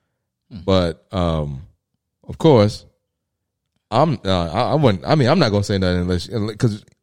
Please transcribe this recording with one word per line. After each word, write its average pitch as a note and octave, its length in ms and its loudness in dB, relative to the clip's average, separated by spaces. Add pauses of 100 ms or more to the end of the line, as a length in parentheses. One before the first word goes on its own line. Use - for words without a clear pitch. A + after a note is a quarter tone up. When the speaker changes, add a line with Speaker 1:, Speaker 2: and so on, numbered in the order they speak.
(500)
Speaker 1:
Hmm. A2 160 -14
Speaker 2:
But, F#2 460 -2
um, D#2 500 -4 (600)
of - 120 -14
course, A2 480 4 (1080)
I'm, C#3+ 320 0
uh, F2+ 260 -2
I, F#2+ 100 -2 (120)
I - 20 2
wouldn't, B2 320 2
I A#2+ 80 0
mean, D#3+ 140 2
I'm D#3+ 100 2
not C3 120 2
gonna G2+ 140 2
say G2+ 140 -2
nothing F2+ 240 0
unless, F2+ 260 -4
unless, G#2+ 280 -6
'cause, G#2+ 280 -2 (180)